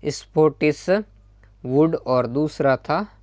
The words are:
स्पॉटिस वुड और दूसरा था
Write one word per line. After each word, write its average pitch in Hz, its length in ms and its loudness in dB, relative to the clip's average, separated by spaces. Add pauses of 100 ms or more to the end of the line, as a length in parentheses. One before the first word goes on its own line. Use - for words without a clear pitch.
स्पॉटिस 151 840 -2 (760)
वुड 147 320 2
और 127 320 0
दूसरा 139 500 0
था 180 280 -4 (160)